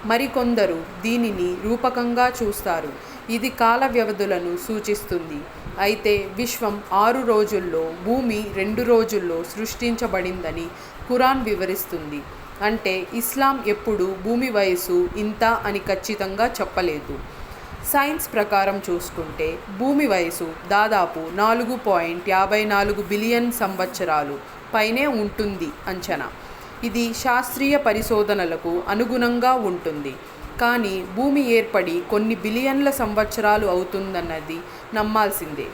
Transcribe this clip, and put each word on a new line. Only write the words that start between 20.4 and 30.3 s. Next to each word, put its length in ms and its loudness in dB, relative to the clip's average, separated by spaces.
దాదాపు 520 4
నాలుగు 440 2
పాయింట్ 520 0
యాభై 360 4
నాలుగు 380 2
బిలియన్ 500 0
సంవత్సరాలు 840 -2
పైనే 320 2
ఉంటుంది 640 -2
అంచనా. 420 -4
ఇది 300 -2
శాస్త్రీయ 640 2
పరిశోధనలకు 1120 0
అనుగుణంగా 640 2
ఉంటుంది. 600 -2